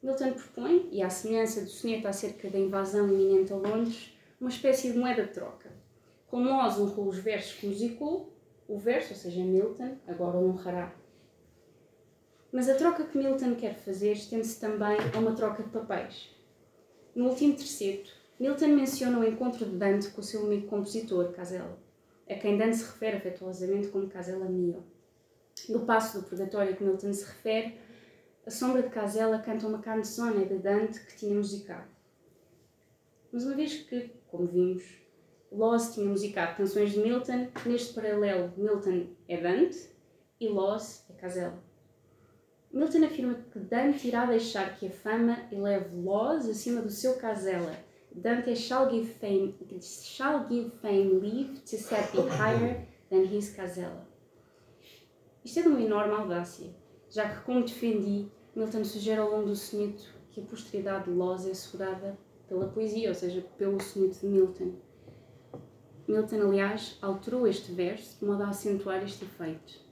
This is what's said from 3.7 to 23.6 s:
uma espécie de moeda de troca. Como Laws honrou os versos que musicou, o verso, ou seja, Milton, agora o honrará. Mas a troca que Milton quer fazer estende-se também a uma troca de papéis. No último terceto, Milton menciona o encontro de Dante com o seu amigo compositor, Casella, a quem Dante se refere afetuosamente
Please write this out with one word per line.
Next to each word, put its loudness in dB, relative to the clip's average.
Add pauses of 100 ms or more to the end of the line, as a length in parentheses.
uma -4
espécie 2
de 2
moeda 2
de -4
troca. -12 (560)
Como 2
Laws 4
honrou 0
os -4
versos -4
que -8
musicou, -4 (340)
o -6
verso, 0
ou -12
seja, -4
Milton, 2 (100)
agora -2
o 4
honrará. -4 (1600)
Mas 2
a 8
troca 4
que -2
Milton 2
quer -4
fazer 0
estende-se -4
também 0 (180)
a 2
uma 4
troca -2
de -8
papéis. -8 (880)
No 4
último 6
terceto, -6 (280)
Milton 4
menciona 4
o 4
encontro 0
de -4
Dante 2
com -12
o -8
seu -4
amigo 0
compositor, -2
Casella, -10 (500)
a -4
quem 2
Dante 4
se -4
refere -4
afetuosamente -4